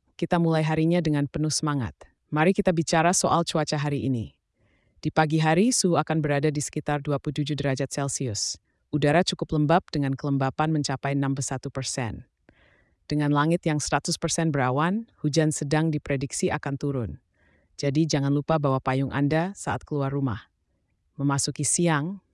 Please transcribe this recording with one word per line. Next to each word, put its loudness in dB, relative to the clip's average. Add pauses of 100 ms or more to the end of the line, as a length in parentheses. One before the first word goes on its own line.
(160)
kita 0
mulai 4
harinya 2
dengan 0
penuh -2
semangat. -2 (400)
Mari 4
kita 2
bicara 2
soal 2
cuaca -2
hari -2
ini. -4 (640)
Di -2
pagi 2
hari, 4
suhu 2
akan 0
berada 2
di -2
sekitar -4
dua -2
puluh -6
tujuh -4
derajat -2
Celcius. -6 (320)
Udara 2
cukup -2
lembab 4
dengan -2
kelembapan 0
mencapai -2
enam 0
puluh -6
satu -6
persen. -6 (880)
Dengan 2
langit 2
yang 0
seratus -2
persen 0
berawan, 0 (160)
hujan 2
sedang 0
diprediksi -4
akan -4
turun. -4 (640)
Jadi 0
jangan 0
lupa 2
bawa 2
payung -2
Anda 0
saat -6
keluar -4
rumah. -4 (720)
Memasuki 0
siang, 0 (100)